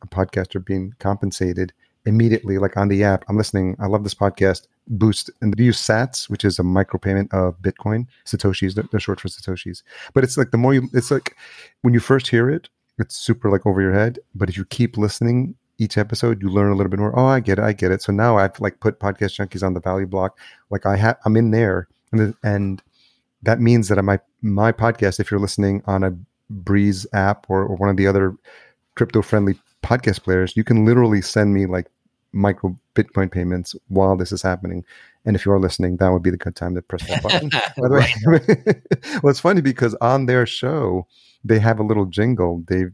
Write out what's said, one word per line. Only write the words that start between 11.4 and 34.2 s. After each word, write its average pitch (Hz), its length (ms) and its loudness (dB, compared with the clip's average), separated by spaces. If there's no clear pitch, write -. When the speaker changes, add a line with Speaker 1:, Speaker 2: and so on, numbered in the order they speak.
Speaker 1:
when 120 120 4
you 117 60 4
first 135 280 2
hear 120 220 2
it, 156 180 -6
it's - 180 -6
super, - 340 -2
like, 98 160 0
over 98 160 2
your 95 120 2
head. 110 260 0
But 92 160 -2
if 90 80 -10
you 95 80 -8
keep - 320 -4
listening 120 580 -2
each 107 200 -2
episode, 107 440 -2
you 95 80 -2
learn 101 220 2
a 98 40 0
little 95 140 0
bit 98 100 -4
more. 107 180 -2
"Oh, 127 100 4
I 131 120 2
get 101 200 0
it. 107 40 0
I 107 100 0
get 92 180 0
it." 95 100 -2
So - 100 -4
now 110 260 2
I've, 98 220 0
like, 101 220 -4
put 110 180 -2
Podcast 98 380 -4
Junkies 95 280 -6
on 92 100 -2
the 90 40 -6
value 92 280 -4
block. 95 300 -4
Like, 101 140 -6
I 98 120 2
ha-, 110 280 2
I'm 110 120 4
in 117 140 2
there. 98 360 0
And, 113 80 0
the, 107 240 0
and 101 380 -2
that 117 180 0
means 117 260 4
that 98 160 0
my, 98 160 0
my 107 320 2
podcast, 110 460 -2
if 98 120 -6
you're 101 80 0
listening 101 460 -2
on 95 180 0
a 92 100 -2
Breeze 101 640 0
app 101 360 0
or, 95 140 0
or 101 140 -4
one 98 120 2
of 98 80 2
the 98 100 4
other 98 280 2
crypto-friendly 104 640 0
podcast 117 400 -2
players, 92 340 0
you 110 60 0
can 110 220 4
literally 113 360 4
send 101 320 0
me, 98 120 0
like, 90 220 -4
micro 98 440 0
Bitcoin 98 360 0
payments 90 440 -4
while 95 260 4
this 92 160 -4